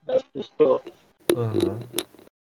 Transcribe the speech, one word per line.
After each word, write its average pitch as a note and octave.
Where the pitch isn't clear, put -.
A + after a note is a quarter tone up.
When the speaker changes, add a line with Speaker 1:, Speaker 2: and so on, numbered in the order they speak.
Speaker 1:
das C3
pessoas. C3+
Speaker 2:
Uhum. A2